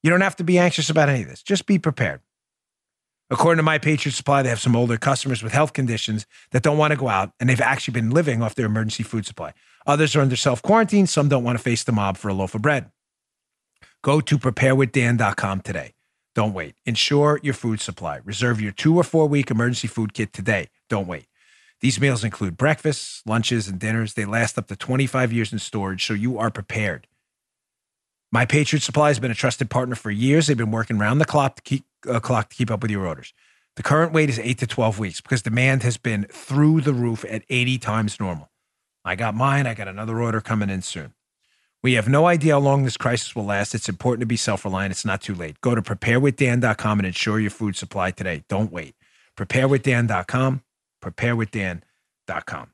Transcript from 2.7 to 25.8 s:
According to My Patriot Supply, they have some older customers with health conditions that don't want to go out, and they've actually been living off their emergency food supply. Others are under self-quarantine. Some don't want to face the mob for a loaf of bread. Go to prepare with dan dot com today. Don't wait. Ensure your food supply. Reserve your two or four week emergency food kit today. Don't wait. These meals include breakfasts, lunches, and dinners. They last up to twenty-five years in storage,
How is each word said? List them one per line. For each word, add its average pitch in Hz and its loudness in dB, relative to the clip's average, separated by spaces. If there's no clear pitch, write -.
According 160 4
to 156 2
My 156 2
Patriot 147 0
Supply, 139 2
they 127 0
have 113 -2
some 120 4
older 120 2
customers 127 -2
with 110 -6
health 147 2
conditions 110 -4
that 123 0
don't 147 2
want 151 4
to 147 0
go 127 -2
out, 95 0
and 123 2
they've 120 2
actually 123 0
been 113 0
living 139 2
off 110 -2
their 113 0
emergency 107 -2
food 110 -6
supply. - -12
Others 147 2
are 151 4
under 127 2
self-quarantine. 196 4
Some 147 2
don't 131 2
want 120 0
to - -6
face 120 0
the - -2
mob 98 0
for - -6
a 98 -2
loaf 95 -4
of 107 -4
bread. 143 0
Go 151 2
to - 2
prepare 131 2
with 131 2
dan 120 2
dot 104 2
com 98 -2
today. 85 -8
Don't 107 0
wait. 82 -8
Ensure 147 2
your 139 -2
food 110 -4
supply. 76 -8
Reserve 107 0
your 104 -4
two 160 4
or 175 4
four 160 2
week 143 0
emergency 117 0
food 107 -4
kit 107 -6
today. 95 -2
Don't 98 -2
wait. 85 -12
These 127 0
meals 123 0
include 98 -4
breakfasts, - -2
lunches, 110 0
and 92 -8
dinners. 110 -4
They 107 -4
last 113 -2
up 101 -8
to 98 -10
twenty-five 127 0
years 113 -2
in 107 -4
storage, 95 -6